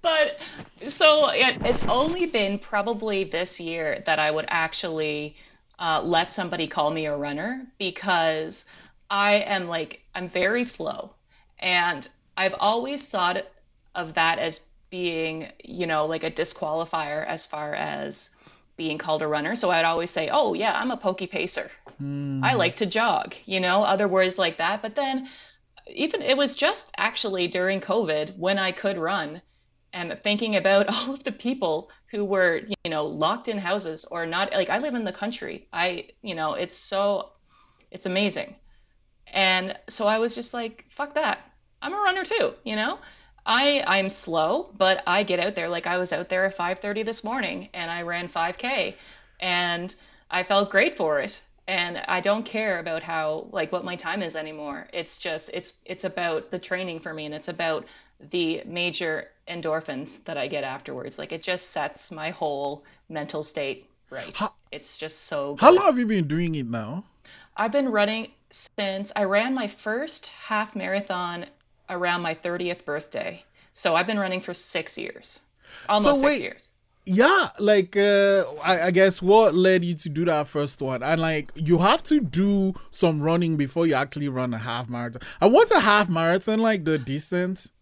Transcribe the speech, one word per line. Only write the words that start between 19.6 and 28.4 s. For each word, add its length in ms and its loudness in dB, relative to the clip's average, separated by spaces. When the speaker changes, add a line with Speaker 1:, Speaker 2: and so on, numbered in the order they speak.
Speaker 1:
I'd 140 4
always 260 0
say, 180 -2
"Oh 240 2
yeah, 240 0
I'm 140 -2
a 60 -4
pokey 300 -4
pacer. 440 -6
Speaker 2:
Mm. 420 -4
Speaker 1:
I 120 4
like 220 2
to 80 0
jog," 480 0
you 160 -2
know, 220 4
other 260 2
words 280 2
like 200 0
that. 240 -2
But 140 -8
then 340 -2
even, 340 -2
it 160 2
was 180 2
just 420 0
actually 500 0
during 340 0
covid 560 0
when 220 0